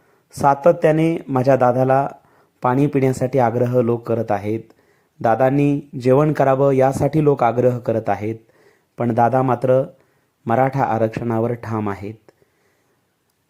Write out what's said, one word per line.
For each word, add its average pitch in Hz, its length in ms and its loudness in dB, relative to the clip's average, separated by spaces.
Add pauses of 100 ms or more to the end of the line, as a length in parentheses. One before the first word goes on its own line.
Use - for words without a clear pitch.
(400)
सातत्याने 160 880 2
माझ्या 131 280 2
दादाला 131 540 2 (520)
पाणी 131 260 0
पिण्यासाठी 135 520 0
आग्रह 123 420 0
लोक 117 260 -2
करत 113 240 -4
आहेत, 104 280 -4 (600)
दादांनी 139 600 0 (200)
जेवण 139 320 2
करावं 139 380 2
यासाठी 139 520 0
लोक 143 200 2
आग्रह 123 340 2
करत 113 300 -4
आहेत, 107 280 -4 (600)
पण 120 160 -2
दादा 117 280 2
मात्र 131 420 0 (600)
मराठा 131 380 0
आरक्षणावर 113 680 -2
ठाम 110 360 -6
आहेत. 101 240 -12 (1400)